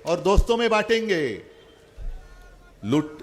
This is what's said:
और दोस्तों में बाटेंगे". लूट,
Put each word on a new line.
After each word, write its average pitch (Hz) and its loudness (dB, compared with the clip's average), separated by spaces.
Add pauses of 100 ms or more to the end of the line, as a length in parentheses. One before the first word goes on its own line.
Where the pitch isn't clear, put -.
और 170 0
दोस्तों 196 2
में 233 2
बाटेंगे". 208 0 (1300)
लूट, 143 0 (180)